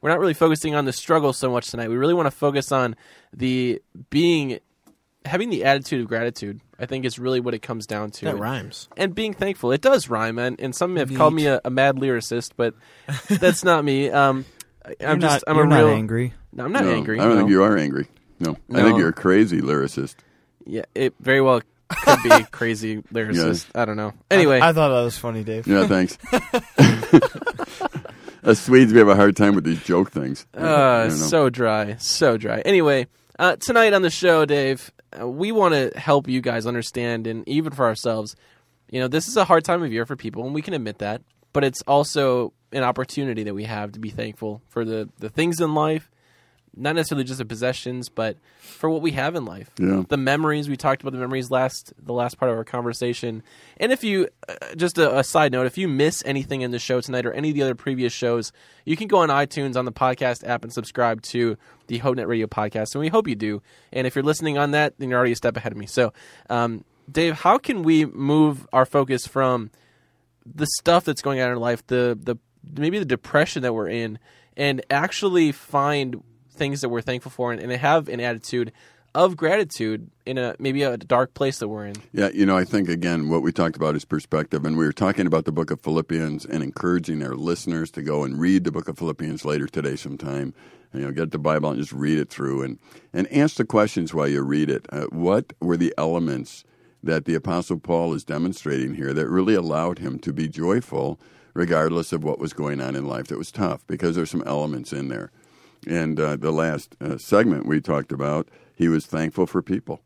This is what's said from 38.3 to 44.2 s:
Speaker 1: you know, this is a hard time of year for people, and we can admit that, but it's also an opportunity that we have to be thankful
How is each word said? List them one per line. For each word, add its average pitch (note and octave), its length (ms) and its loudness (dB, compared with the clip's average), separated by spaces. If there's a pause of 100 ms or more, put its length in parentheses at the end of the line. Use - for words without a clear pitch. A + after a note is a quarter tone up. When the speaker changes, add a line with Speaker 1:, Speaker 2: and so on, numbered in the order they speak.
Speaker 1:
you B2+ 80 -4
know, B2+ 80 -2
this D3+ 200 -2
is A#3+ 80 -6
a G3 100 4
hard E3 180 4
time F3 180 0
of D3 100 -4
year A2+ 140 -2
for - 100 -8
people, A2+ 300 -10
and C#3 80 -6
we D3+ 80 -4
can F3 140 -6
admit G#2+ 240 -6
that, G#2 240 -6 (300)
but C#3+ 100 2
it's C3 240 -2
also C#3 640 2 (180)
an C3+ 120 -2
opportunity B2 600 -4
that G2+ 120 -6
we G#2 80 -8
have G#2+ 300 -8
to A2+ 60 -16
be G#2+ 100 -10
thankful A2 600 -10